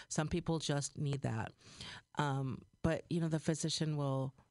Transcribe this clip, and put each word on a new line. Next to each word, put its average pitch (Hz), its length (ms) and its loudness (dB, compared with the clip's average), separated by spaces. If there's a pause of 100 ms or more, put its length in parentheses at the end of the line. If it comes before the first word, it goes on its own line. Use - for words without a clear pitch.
some 156 200 0
people 165 300 0
just 143 400 -2
need 139 240 0
that. 113 300 -2 (680)
Um, 139 400 0 (240)
but, 165 260 2
you 156 120 2
know, 165 80 2
the 160 100 2
physician 151 580 0
will, 135 380 0 (160)